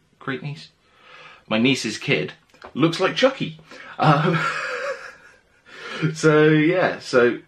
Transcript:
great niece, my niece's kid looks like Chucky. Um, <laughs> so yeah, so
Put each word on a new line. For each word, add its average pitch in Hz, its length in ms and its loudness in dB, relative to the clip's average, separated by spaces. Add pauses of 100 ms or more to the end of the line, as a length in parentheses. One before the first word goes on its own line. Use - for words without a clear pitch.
(180)
great 131 240 -10
niece, - 280 -14 (800)
my 110 80 0
niece's 120 400 0
kid - 340 -4 (420)
looks 160 280 0
like 175 160 -2
Chucky. - 420 -2 (400)
Um, 156 400 2 (800)
<laughs> - 920 -10
so 151 340 4
yeah, 156 520 2
so 120 480 2